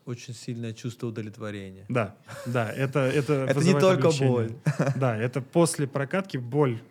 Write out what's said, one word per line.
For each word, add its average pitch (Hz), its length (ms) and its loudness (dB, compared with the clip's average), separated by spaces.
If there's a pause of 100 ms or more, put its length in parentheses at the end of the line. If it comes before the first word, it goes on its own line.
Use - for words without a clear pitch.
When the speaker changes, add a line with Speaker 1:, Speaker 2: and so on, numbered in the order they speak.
Speaker 1:
очень 123 280 -12
сильное 117 400 -8
чувство 120 340 -8
удовлетворения. 104 840 -10
Speaker 2:
Да, 117 260 -2 (320)
да, 120 240 0
это, 135 300 0
это 135 320 2
Speaker 1:
<laughs> 135 160 0
Это 143 100 2
не 170 140 6
Speaker 2:
вызывает 143 80 2
Speaker 1:
только 185 260 6
Speaker 2:
облегчение. 135 240 4
Speaker 1:
боль. 117 200 0 (240)
<laughs> 135 200 0
Speaker 2:
Да, 127 200 0
это 127 260 -2
после 156 460 2
прокатки 147 500 -4
боль, 123 540 0